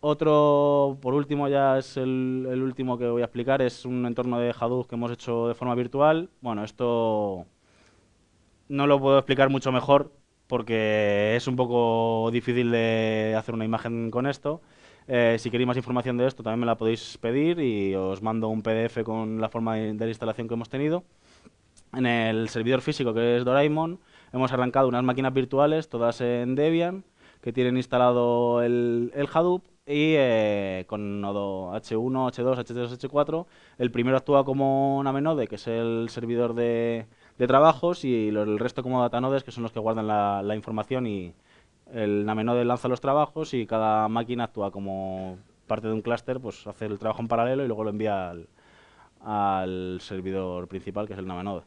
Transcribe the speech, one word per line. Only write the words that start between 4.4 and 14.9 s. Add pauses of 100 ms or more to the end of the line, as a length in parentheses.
Hadoop
que
hemos
hecho
de
forma
virtual. (100)
Bueno,
esto (1200)
no
lo
puedo
explicar
mucho
mejor (340)
porque
es
un
poco
difícil
de
hacer
una
imagen
con
esto. (480)